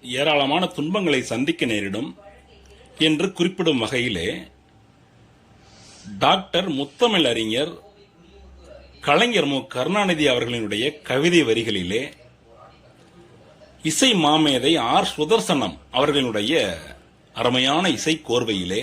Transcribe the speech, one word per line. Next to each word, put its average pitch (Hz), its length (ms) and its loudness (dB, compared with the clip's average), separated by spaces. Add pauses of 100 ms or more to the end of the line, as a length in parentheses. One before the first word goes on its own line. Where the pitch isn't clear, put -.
ஏராளமான 143 640 0
துன்பங்களை 160 560 0
சந்திக்க 135 440 -2
நேரிடும் 107 500 -4 (800)
என்று 156 340 0
குறிப்பிடும் 175 460 0
வகையிலே, 120 640 -4 (1800)
டாக்டர் 185 520 0
முத்தமிழ் 151 580 0
அறிஞர் 117 440 -2 (1300)
கலைஞர் 185 460 2
மு 139 200 -4
கருணாநிதி 151 600 0
அவர்களினுடைய 120 760 -2
கவிதை 156 420 2
வரிகளிலே, 110 680 -2 (1700)
இசை 233 320 2
மாமேதை 151 640 4
ஆர் 131 380 0
சுதர்சனம் 151 640 0 (140)
அவர்களினுடைய 123 840 0 (580)
அருமையான 127 540 0
இசை 156 400 -2
கோர்வையிலே 107 540 -2